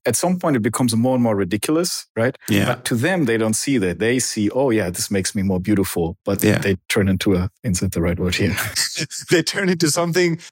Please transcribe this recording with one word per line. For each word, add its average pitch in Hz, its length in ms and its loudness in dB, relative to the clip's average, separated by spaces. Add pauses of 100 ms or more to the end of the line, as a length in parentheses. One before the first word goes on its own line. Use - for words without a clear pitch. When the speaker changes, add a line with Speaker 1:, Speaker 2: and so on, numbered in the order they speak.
Speaker 1:
at 120 100 0
some 180 240 0
point 160 160 0
it 117 60 2
becomes 117 340 0
more 127 200 2
and 123 80 2
more 110 120 2
ridiculous, 104 720 -2 (100)
right? 120 220 0 (100)
Speaker 2:
Yeah. 101 200 2
Speaker 1:
But - 180 -4
to 127 100 -2
them, 160 300 2
they 113 120 2
don't 110 180 2
see 139 240 0
that. 90 200 0
They 120 200 2
see, 107 320 -2
"Oh 135 180 2
yeah, 107 200 2
this - 220 -6
makes 95 240 -2
me 98 80 -2
more 92 160 0
beautiful." 92 640 0
But 101 180 0
Speaker 2:
Yeah. 104 180 4
Speaker 1:
they 95 180 0 (100)
turn 98 220 2
into 95 260 2
a, 90 140 0 (140)
is 90 180 -2
it 98 100 -2
the 87 100 -2
right 87 160 0
word 90 180 -2
here? 98 260 0
<laughs> - 40 -2 (640)
Speaker 2:
They 165 140 4
turn 196 260 -2
into 165 220 2
something 170 480 0 (120)